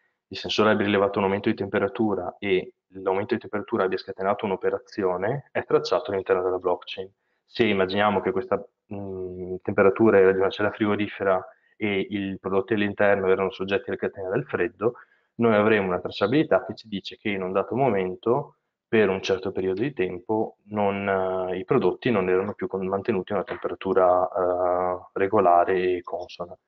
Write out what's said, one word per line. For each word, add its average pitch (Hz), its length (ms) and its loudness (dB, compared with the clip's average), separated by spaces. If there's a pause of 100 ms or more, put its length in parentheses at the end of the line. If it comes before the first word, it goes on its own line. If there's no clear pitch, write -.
(280)
il - 80 -14
sensore 107 340 2
abbia 104 160 2
rilevato 101 320 2
un 101 60 2
aumento 98 240 0
di 110 80 0
temperatura 98 800 -2
e 95 360 0 (140)
l'aumento 95 460 -2
di 107 60 0
temperatura 104 440 -2
abbia 95 140 -2
scatenato 98 460 -4
un'operazione 95 1080 -2
è 123 140 -4
tracciato 143 480 0
all'interno 95 300 0
della 92 160 -2
blockchain. 92 520 -4 (340)
Se - 200 -2
immaginiamo 98 560 2
che 95 120 0
questa, 95 320 -4 (280)
mm, 92 680 -10
temperatura 101 560 4
era 95 140 8
di 95 60 -2
una 95 120 2
cella 104 200 -2
frigorifera 101 720 0 (340)
e 101 240 -2
i 95 380 -6
prodotti 95 360 -2
all'interno 101 540 2
erano 95 220 2
soggetti 95 380 -4
alla 98 100 -4
catena 95 300 -6
del 120 160 -2
freddo, 98 520 -2 (400)
noi 117 180 4
avremo 104 320 4
una 90 140 -2
tracciabilità 113 640 0
che 104 80 -8
ci - 140 -20
dice 98 280 -10
che - 140 -6
in 95 120 -4
un 92 100 -4
dato 98 240 -2
momento, 113 800 0 (320)
per 107 200 4
un 95 140 -2
certo - 300 -2
periodo 95 300 -2
di 143 100 -4
tempo, 95 640 -4 (120)
non, 101 400 -2 (420)
eh, 90 80 -4
i 95 60 -8
prodotti 110 460 2
non 95 180 2
erano 95 260 0
più - 120 -6
con-, 95 200 -6
mantenuti 98 460 -2
a 101 40 0
una 90 80 -2
temperatura, 90 840 2
eh, 90 840 -2
regolare 92 840 4
e 87 60 -6
consona. 87 540 -12 (120)